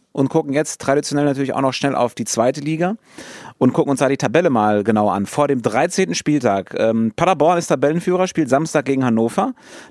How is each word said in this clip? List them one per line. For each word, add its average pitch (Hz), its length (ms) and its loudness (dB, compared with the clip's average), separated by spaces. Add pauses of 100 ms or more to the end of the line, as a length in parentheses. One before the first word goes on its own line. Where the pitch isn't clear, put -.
(120)
und 135 180 0
gucken 151 240 0
jetzt 147 260 -2
traditionell 143 460 0
natürlich 139 260 -2
auch - 80 -4
noch 135 140 0
schnell 143 200 -4
auf 120 200 -2
die 120 100 -6
zweite 127 360 0
Liga 160 340 -2 (640)
und 254 160 4
gucken 139 160 2
uns 135 100 -2
da 135 80 2
die 139 80 0
Tabelle 151 340 2
mal 107 320 4
genau 107 260 2
an. 98 180 0
Vor 147 200 0
dem 135 160 0
dreizehnten 165 520 0
Spieltag, 113 640 -2
ähm, 113 360 0
Paderborn 170 440 2
ist 170 80 -4
Tabellenführer, 170 640 0
spielt 156 200 -2
Samstag 143 380 0
gegen 135 180 0
Hannover. 117 480 0 (380)